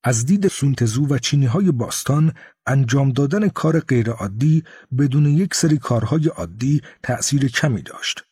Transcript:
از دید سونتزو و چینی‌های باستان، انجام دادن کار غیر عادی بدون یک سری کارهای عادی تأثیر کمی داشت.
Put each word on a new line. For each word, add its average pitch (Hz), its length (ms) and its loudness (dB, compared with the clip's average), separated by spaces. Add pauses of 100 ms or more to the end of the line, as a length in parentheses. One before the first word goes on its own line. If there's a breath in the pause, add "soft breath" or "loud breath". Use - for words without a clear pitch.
از 117 220 -2
دید 196 220 2
سونتزو 135 600 0
و 139 100 0
چینی‌های 143 540 2
باستان، 147 600 0 (320 loud breath)
انجام 135 460 2
دادن 143 380 0
کار 160 300 0
غیر 117 300 0
عادی 117 540 0 (340 loud breath)
بدون 143 280 2
یک 156 300 2
سری 156 220 2
کارهای 143 500 0
عادی 120 540 -2 (220 loud breath)
تأثیر 135 440 -2
کمی 117 340 0
داشت. - 500 -10